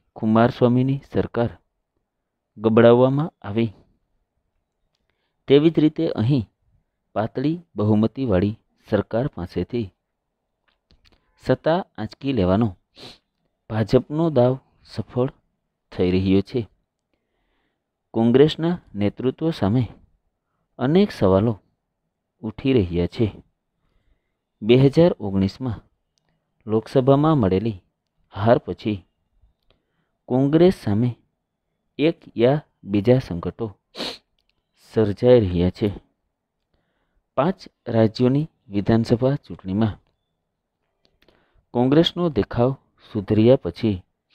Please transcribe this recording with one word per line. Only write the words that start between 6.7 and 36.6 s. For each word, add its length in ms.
પાતળી 480
બહુમતીવાળી 840
સરકાર 400
પાસેથી 580
સત્તા 360
આંચકી 340
લેવાનો 360
ભાજપનો 600
દાવ 240
સફળ 460
થઈ 180
રહ્યો 300
છે. 200
કોંગ્રેસના 680
નેતૃત્વ 560
સામે 320
અનેક 320
સવાલો 420
ઉઠી 300
રહ્યા 340
છે. 200
બે 140
હજાર 440
ઓગણીસમાં 640
લોકસભામાં 720
મળેલી 440
હાર 240
પછી 460
કોંગ્રેસ 460
સામે 360
એક 180
યા 280
બીજા 340
સંકટો 480
સર્જાઈ 460
રહ્યા 300
છે. 180